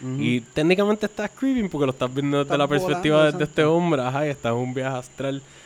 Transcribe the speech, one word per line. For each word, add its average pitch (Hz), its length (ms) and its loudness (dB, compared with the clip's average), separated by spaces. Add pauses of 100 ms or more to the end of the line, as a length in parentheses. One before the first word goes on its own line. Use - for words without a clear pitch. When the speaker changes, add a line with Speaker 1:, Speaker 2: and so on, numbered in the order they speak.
Speaker 1:
Ujú. 127 160 -6
Speaker 2:
Y 123 240 0
técnicamente 202 680 0
estás 208 300 -6
creeping 262 320 0
porque 143 180 0
lo 127 40 0
estás 127 200 -4
viendo 143 260 0
desde 139 100 0
Speaker 1:
Estás 143 100 0
Speaker 2:
la 143 120 2
perspectiva 151 480 2
Speaker 1:
volando, 151 200 4
Speaker 2:
de 147 60 0
este 151 180 -2
Speaker 1:
exacto. 156 140 4
Speaker 2:
hombre, 165 260 2
ajá, 135 240 -2
y 147 40 -2
estás 120 240 -2
en 120 60 0
un 127 140 -4
viaje 131 240 -4
astral. 135 440 -8 (240)